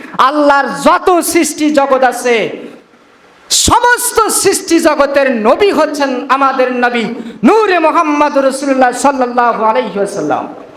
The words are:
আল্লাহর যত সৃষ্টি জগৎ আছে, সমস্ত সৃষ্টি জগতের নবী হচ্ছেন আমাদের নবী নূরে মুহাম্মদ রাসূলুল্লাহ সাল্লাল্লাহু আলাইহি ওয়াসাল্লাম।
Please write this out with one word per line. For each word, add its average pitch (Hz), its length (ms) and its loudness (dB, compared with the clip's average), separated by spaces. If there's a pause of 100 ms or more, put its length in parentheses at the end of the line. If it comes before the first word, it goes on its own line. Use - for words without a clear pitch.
(180)
আল্লাহর 277 500 2
যত 330 520 2
সৃষ্টি 302 520 0
জগৎ 269 320 2
আছে, 240 600 0 (840)
সমস্ত 466 800 0
সৃষ্টি - 520 0
জগতের 285 560 0
নবী 285 360 2
হচ্ছেন 285 580 -2
আমাদের 262 460 0
নবী 240 280 -2 (400)
নূরে 381 360 4
মুহাম্মদ 294 580 0
রাসূলুল্লাহ 262 540 0
সাল্লাল্লাহু 247 720 0
আলাইহি 220 320 0
ওয়াসাল্লাম। 151 580 -4 (240)